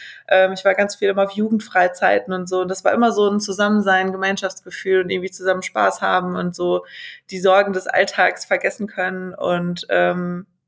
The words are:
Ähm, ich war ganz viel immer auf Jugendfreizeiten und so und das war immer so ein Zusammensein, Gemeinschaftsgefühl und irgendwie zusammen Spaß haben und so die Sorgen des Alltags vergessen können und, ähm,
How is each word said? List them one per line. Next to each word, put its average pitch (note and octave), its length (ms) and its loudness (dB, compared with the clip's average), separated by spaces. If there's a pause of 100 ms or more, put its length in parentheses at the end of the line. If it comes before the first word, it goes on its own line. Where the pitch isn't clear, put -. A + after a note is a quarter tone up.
(280)
Ähm, F#3+ 260 4
ich F#3 120 -6
war G3 80 6
ganz G3+ 220 0
viel G3 140 0
immer G3 140 2
auf G3 80 -2
Jugendfreizeiten G3+ 1040 0
und F3+ 160 -4
so F#3 120 0
und F3+ 60 -2
das F#3+ 160 -6
war G3 100 4
immer A#3 200 4
so G3+ 160 2
ein G#3 100 0
Zusammensein, G3+ 720 2
Gemeinschaftsgefühl F#3+ 920 -2
und F3+ 60 -6
irgendwie F#3 220 -4
zusammen F#3 320 -2
Spaß G3 380 0
haben F#3 340 0
und F3+ 180 -2
so F3+ 300 0 (460)
die F#3+ 100 -8
Sorgen F#3+ 320 4
des F#3 160 -4
Alltags F#3 560 0
vergessen G3 440 -4
können F#3 460 -6
und, F3 560 -2
ähm, F3 560 0 (220)